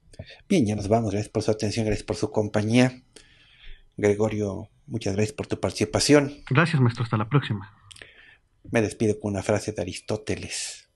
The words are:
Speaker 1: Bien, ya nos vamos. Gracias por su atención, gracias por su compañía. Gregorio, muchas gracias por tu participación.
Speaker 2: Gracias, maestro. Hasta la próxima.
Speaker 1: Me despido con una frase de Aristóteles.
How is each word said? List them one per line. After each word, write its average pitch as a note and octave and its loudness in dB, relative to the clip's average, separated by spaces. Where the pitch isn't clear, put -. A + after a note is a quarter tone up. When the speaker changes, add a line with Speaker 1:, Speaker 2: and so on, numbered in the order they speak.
Speaker 1:
Bien, D#3+ 4
ya G#2 0
nos F#2+ -4
vamos. A2 2
Gracias G#2 -4
por A2 -2
su - 0
atención, G#2+ -2
gracias G#2 0
por G#2 -2
su - -4
compañía. A2 2
Gregorio, G#2 0
muchas G#2 -4
gracias G#2+ 0
por - -6
tu - -6
participación. A2 2
Speaker 2:
Gracias, D3+ 2
maestro. A#2+ 2
Hasta A2+ -2
la G#2+ -2
próxima. A2 -2
Speaker 1:
Me A#2 2
despido G#2 0
con G2+ -4
una F#2+ -4
frase G#2 0
de - -4
Aristóteles. - -8